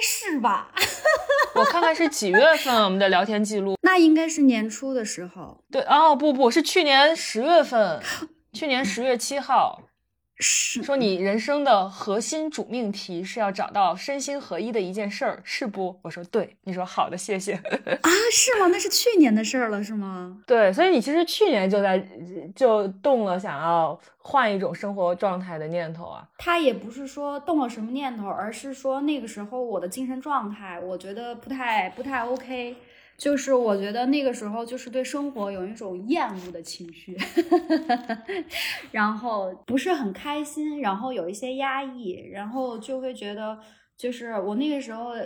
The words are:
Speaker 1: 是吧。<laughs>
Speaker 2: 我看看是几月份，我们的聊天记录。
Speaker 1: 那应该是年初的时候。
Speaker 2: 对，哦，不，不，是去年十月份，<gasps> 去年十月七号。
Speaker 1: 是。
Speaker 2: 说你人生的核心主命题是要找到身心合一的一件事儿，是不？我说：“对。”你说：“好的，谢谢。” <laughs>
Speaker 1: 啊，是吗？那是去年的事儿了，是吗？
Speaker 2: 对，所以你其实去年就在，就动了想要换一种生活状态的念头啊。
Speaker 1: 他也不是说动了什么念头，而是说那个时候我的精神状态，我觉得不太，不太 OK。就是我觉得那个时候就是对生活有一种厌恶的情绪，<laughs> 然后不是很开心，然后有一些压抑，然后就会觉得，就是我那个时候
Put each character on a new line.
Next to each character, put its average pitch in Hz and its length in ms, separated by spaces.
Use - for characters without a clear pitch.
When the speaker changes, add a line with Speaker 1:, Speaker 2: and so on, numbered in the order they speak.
Speaker 1:
是 403 380
吧。 214 360
<laughs> - 800
Speaker 2:
我 - 80
看 427 180
看 320 140
是 320 140
几 202 220
月 294 260
份， 247 260
我 196 60
们 190 100
的 196 80
聊 185 160
天 214 180
记 208 180
录。 190 240
Speaker 1:
那 370 140
应 320 160
该 320 140
是 320 140
年 226 280
初 269 240
的 233 120
时 180 200
候。 - 460
Speaker 2:
对， - 120
哦， 302 300
不， 285 200
不， 247 180
是 320 100
去 339 220
年 294 320
十 226 280
月 320 200
份， 208 380
<gasps> - 240
去 - 160
年 262 160
十 202 200
月 254 120
七 277 240
号。 247 440
Speaker 1:
是。 - 460
Speaker 2:
说 277 140
你 214 180
人 196 240
生 285 240
的 202 260
核 196 300
心 311 320
主 233 180
命 226 220
题 185 320
是 190 160
要 208 100
找 196 220
到 185 240
身 277 240
心 277 200
合 170 200
一 220 100
的 226 120
一 185 100
件 202 180
事 202 140
儿， 220 220
是 - 200
不？ 190 360
我 170 80
说 175 200
：“对。” - 360
你 190 80
说 185 100
：“好 180 260
的， 180 80
谢 190 220
谢。” 196 140
<laughs> - 160
Speaker 1:
啊， 320 60
是 480 260
吗？ 370 80
那 370 100
是 403 120
去 453 280
年 262 160
的 214 80
事 220 160
儿 240 120
了， 208 120
是 214 140
吗？ 185 500
Speaker 2:
对， 220 280
所 285 120
以 381 40
你 330 100
其 208 100
实 330 140
去 381 220
年 208 240
就 202 120
在， 196 240
就 220 320
动 262 220
了 185 160
想 180 220
要 165 360
换 233 360
一 196 60
种 175 160
生 202 180
活 180 220
状 185 240
态 180 180
的 156 120
念 165 240
头 170 100
啊。 - 240
Speaker 1:
他 349 220
也 277 140
不 196 180
是 269 160
说 285 320
动 302 200
了 247 100
什 226 120
么 220 100
念 262 260
头， 202 100
而 196 240
是 269 220
说 262 260
那 285 220
个 226 40
时 214 160
候 247 220
我 220 160
的 180 80
精 262 180
神 254 140
状 262 300
态， 196 320
我 185 160
觉 190 160
得 240 200
不 233 160
太， 233 420
不 247 120
太 262 220
OK。 247 500
就 285 200
是 269 160
我 226 240
觉 202 160
得 240 140
那 285 140
个 262 120
时 226 120
候 226 200
就 240 120
是 254 120
对 254 120
生 285 300
活 208 180
有 190 160
一 208 80
种 190 240
厌 294 180
恶 185 240
的 170 100
情 170 300
绪， - 260
<laughs> - 920
然 214 280
后 208 340
不 254 120
是 349 160
很 262 180
开 294 320
心， 294 380
然 196 160
后 254 160
有 175 160
一 185 40
些 254 220
压 269 260
抑， 240 520
然 202 160
后 254 280
就 262 220
会 254 140
觉 208 200
得， 214 240
就 247 160
是 233 260
我 202 180
那 285 140
个 285 120
时 226 120
候 233 220